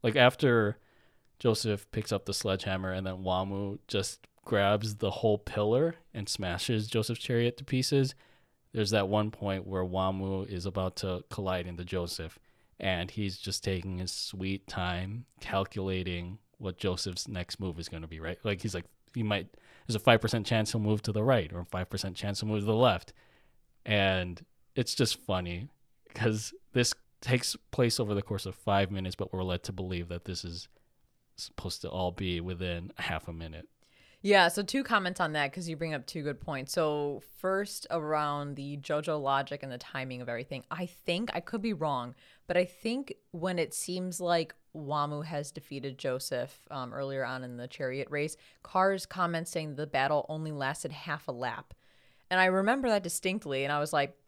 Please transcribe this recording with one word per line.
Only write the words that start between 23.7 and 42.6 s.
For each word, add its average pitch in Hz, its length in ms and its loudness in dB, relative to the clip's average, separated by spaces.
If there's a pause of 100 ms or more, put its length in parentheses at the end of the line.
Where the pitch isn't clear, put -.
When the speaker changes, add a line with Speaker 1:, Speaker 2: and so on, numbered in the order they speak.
Speaker 1:
And 95 600 4 (300)
it's - 200 0
just - 260 2
funny 92 480 -2 (460)
'cause 107 380 0 (200)
this 123 220 4 (260)
takes 127 360 0 (140)
place 120 300 2
over 104 140 2
the 98 80 2
course - 240 -4
of 92 80 -8
five 98 360 2
minutes, 92 260 -4
but 95 160 -6
we're 92 100 -2
led 90 220 0
to - 80 -8
believe 92 360 -4
that 87 160 -6
this 90 200 -6
is 85 240 -10 (680)
supposed - 460 -8
to 85 80 -6
all 90 220 0
be 90 280 -2
within 87 580 -4
half - 300 -4
a 82 40 -10
minute. 80 360 -12 (540)
Speaker 2:
Yeah, 196 260 8
so 202 140 0
two 262 220 -2
comments 185 340 0
on 160 140 2
that 143 200 0
'cause 180 160 -8
you 160 80 -6
bring 156 180 -4
up 139 120 -6
two 160 160 -8
good 143 180 -4
points. 139 320 -6
So 147 500 0 (160)
first, 190 520 -2
around 151 640 0
the 139 200 -8
JoJo 151 440 -2
logic 139 420 0
and 135 100 -8
the 123 60 -8
timing 131 420 -8
of 120 80 -8
everything, 123 420 -6
I 165 160 -4
think, 180 480 -4
I 170 60 -2
could 208 220 -6
be 220 100 0
wrong, 143 420 -2 (320)
but 175 120 2
I 180 80 4